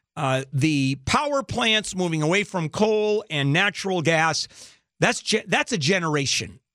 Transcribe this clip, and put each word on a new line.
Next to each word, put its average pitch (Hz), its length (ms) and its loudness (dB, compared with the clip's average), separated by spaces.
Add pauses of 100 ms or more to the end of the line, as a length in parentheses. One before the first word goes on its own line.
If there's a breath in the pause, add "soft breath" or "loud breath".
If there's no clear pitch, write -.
(180 loud breath)
uh, 135 260 0 (100)
the 139 520 2
power 277 380 0
plants 220 500 0
moving 175 280 -2
away 180 240 2
from 160 240 -4
coal 214 600 0
and 139 220 0
natural 185 500 0
gas. 160 460 2 (540 loud breath)
That's 214 200 2
ge-, 214 240 -2
that's 254 280 -2
a 208 40 0
generation 147 840 -2 (120)